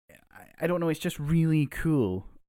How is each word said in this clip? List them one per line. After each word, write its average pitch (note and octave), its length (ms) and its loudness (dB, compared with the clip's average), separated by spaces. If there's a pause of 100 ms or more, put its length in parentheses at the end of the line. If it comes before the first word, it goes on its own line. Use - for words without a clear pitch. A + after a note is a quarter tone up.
(100)
I, - 540 -16
I - 20 0
don't F3 140 0
know, E3+ 80 -2
it's D#3 120 -2
just - 180 -6
really D#3 480 2
cool. A2+ 600 0 (220)